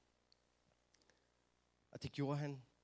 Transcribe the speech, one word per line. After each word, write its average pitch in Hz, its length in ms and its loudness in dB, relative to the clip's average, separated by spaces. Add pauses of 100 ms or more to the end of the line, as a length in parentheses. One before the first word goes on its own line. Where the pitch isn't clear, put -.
(1900)
Og - 120 -8
det - 80 -4
gjorde 143 260 2
han. 143 260 0 (200)